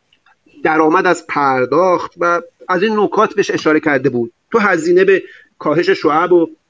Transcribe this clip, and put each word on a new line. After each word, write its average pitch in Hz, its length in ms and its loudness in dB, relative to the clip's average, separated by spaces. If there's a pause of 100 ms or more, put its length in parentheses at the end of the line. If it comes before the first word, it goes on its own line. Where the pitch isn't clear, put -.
(640)
درآمد 160 440 2
از 165 200 -2
پرداخت 143 920 0
و 170 240 -2 (280)
از 185 140 -2
این 214 160 0
نکات 208 360 0
بهش 196 160 -2
اشاره 156 280 0
کرده 139 300 -2
بود. 120 240 -4 (180)
تو 233 80 2
هزینه 180 460 2
به 190 180 2 (360)
کاهش 170 300 -2
شعب 170 420 0
و 165 180 2 (200)